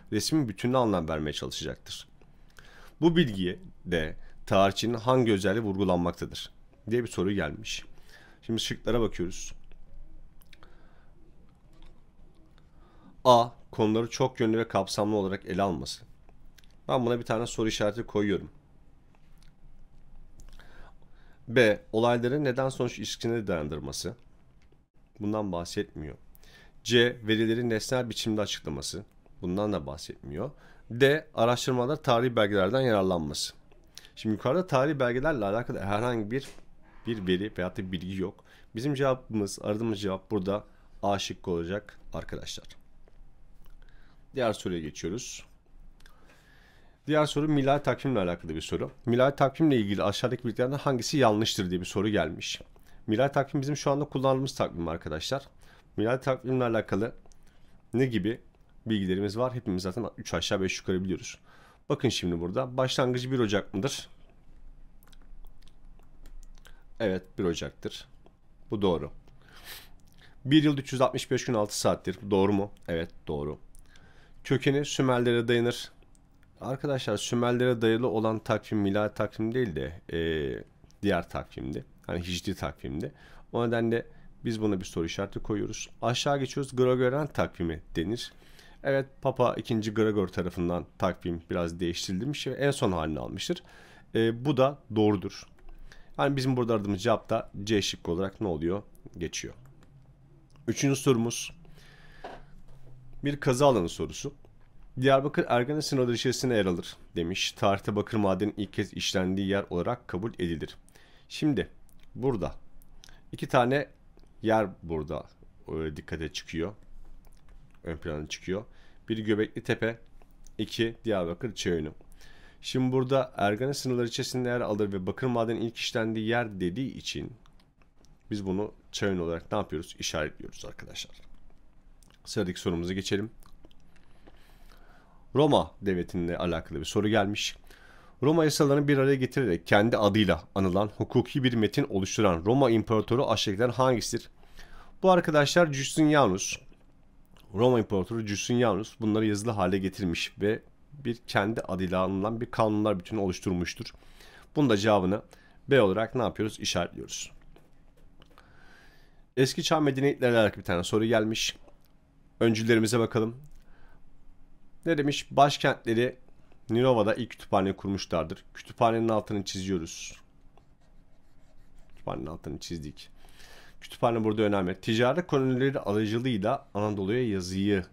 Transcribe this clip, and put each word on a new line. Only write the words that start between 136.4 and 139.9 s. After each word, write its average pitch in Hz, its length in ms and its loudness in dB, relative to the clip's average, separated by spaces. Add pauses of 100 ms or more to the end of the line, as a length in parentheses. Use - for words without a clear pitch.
bir 76 60 -6
soru 107 240 0
gelmiş. 104 460 0 (680)
Roma 160 200 6
yasalarını 143 440 4
bir 143 100 4
araya 135 180 4
getirerek 127 520 0
kendi 113 300 6